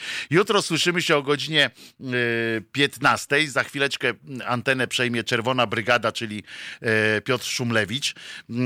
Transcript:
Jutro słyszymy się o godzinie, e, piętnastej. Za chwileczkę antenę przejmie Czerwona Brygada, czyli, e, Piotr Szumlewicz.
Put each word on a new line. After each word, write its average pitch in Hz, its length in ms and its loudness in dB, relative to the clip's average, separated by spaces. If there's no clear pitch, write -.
Jutro 202 320 4
słyszymy 170 400 0
się 160 140 4
o 143 60 2
godzinie, 143 420 2
e, 123 60 0
piętnastej. 139 760 2
Za 127 160 0
chwileczkę 139 480 -2
antenę 123 420 0
przejmie 120 360 -2
Czerwona 120 420 0
Brygada, 113 460 0
czyli, 107 300 -8
e, 107 400 2
Piotr 127 240 -2
Szumlewicz. 117 720 -2